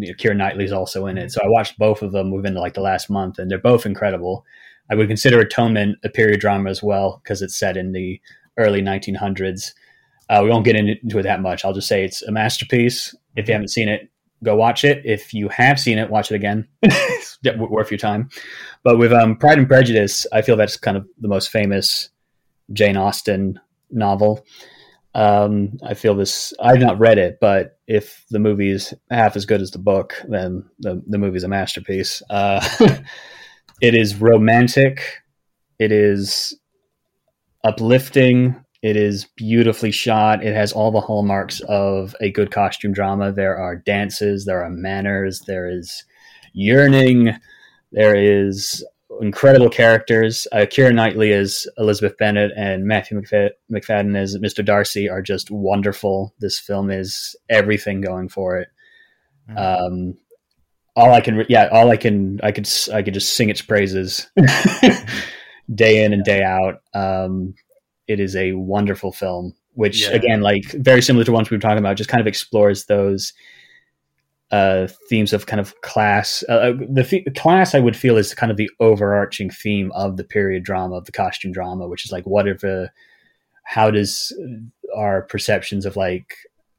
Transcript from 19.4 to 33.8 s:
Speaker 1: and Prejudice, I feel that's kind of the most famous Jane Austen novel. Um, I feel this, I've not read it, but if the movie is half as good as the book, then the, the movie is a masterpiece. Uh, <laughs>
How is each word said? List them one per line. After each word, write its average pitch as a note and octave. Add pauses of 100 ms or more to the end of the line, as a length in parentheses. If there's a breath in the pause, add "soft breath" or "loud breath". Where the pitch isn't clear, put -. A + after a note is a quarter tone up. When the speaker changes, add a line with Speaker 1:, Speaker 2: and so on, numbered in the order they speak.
Speaker 1:
and C3
Prejudice, A#2
I A2
feel A#2
that's G#2
kind G2
of F#2+ (120)
the A2
most G2
famous G2+ (640)
Jane G2+
Austen G2 (320)
novel. G#2+ (680 soft breath)
Um, G#2
I A2+
feel G#2+
this, -
I've B2
not A2
read A2+
it, F2+
but G2 (100)
if -
the A2
movie G2+
is G2 (160)
half A#2
as G2+
good G2+
as F#2
the F2+
book, G2 (140)
then F#2 (140)
the, F#2
the G#2
movie G2
is F2+
a F#2
masterpiece. F#2+
Uh, G2+ (180)
<laughs> -